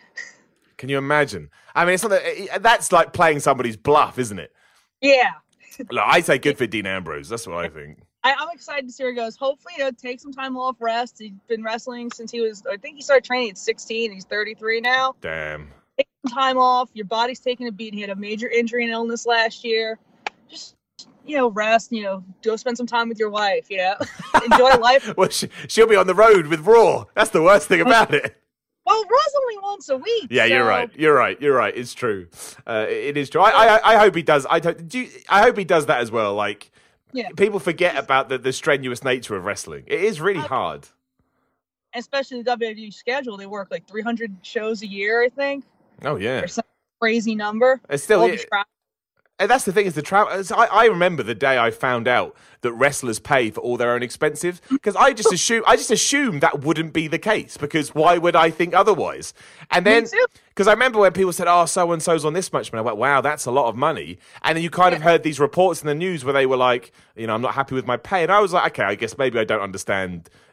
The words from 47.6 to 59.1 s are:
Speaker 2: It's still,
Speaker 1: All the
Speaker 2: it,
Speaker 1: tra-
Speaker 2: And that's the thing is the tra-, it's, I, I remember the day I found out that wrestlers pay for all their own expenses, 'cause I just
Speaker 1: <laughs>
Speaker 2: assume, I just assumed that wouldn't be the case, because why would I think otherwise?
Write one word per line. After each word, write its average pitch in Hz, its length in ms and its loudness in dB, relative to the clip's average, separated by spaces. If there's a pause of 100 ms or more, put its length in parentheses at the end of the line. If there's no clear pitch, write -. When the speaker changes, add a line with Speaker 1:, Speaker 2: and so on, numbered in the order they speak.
Speaker 2:
It's 143 140 -4
still, 214 200 4
Speaker 1:
All 233 60 6
the 190 60 0
Speaker 2:
it, 123 160 -10
Speaker 1:
tra- 202 160 -2 (760)
Speaker 2:
And 214 80 0
that's 254 140 4
the 196 80 -2
thing 202 140 2
is 175 80 -4
the 147 80 -4
tra-, 190 360 0
it's, 190 140 -8
I, 220 140 4
I 220 200 4
remember 175 360 2
the 117 120 -4
day 135 240 2
I 117 120 2
found 123 380 -2
out 107 280 0 (260)
that 120 100 -2
wrestlers 123 460 -2
pay 127 320 0
for - 100 -10
all 120 160 -4
their 120 160 0
own 120 100 -2
expenses, 151 600 -4 (200)
'cause 202 140 -2
I 262 160 6
just 220 200 2
Speaker 1:
<laughs> 180 60 -2
Speaker 2:
assume, 226 280 0
I 226 100 6
just 269 140 -6
assumed 214 520 0
that 151 180 0
wouldn't 156 320 -4
be 160 160 -4
the 160 100 -4
case, 208 380 -4
because 147 380 -4
why 165 240 4
would 170 180 2
I 165 140 6
think 170 240 -2
otherwise? 147 600 0 (360)